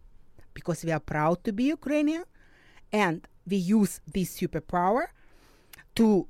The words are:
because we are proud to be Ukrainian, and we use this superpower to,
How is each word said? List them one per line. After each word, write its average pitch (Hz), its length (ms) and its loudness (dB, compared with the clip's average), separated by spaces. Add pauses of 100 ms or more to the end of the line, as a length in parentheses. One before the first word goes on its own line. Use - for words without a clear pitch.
(540)
because - 300 -6
we 165 80 -2
are 156 80 0
proud 156 460 -2
to 220 80 -2
be 240 120 0
Ukrainian, 302 600 0 (640)
and 185 340 0 (220)
we 190 80 -2
use 196 460 2 (120)
this 185 240 -4
superpower 180 680 -2 (920)
to, 214 340 4